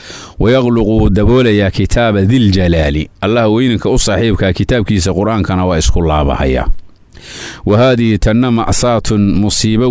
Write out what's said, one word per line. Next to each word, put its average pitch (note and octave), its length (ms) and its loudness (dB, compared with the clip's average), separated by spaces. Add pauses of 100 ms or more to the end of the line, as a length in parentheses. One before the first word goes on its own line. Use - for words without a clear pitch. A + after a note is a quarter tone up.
(400)
Wayaqluqu A#2 580 2
wuu G#2+ 120 2
daboolayaa G#2 600 2
kitaaba G#2 560 0
dil A2 240 2
jalaali, E2 580 0 (120)
Allah A2+ 320 0
weyninka A#2 380 0
u B2 80 2
saaxiibka G2+ 540 0
kitaabkiisa G2+ 640 -2
Qur'aankana F#2+ 520 -2
waa F2+ 120 0
isku F2+ 240 0
laabahayaa. D#2+ 640 -2 (1000)
Wa G#2 120 2
haadihi A#2 400 2
tanna A#2+ 320 0
ma'saatun, A2+ 880 0
musiibo A2 520 0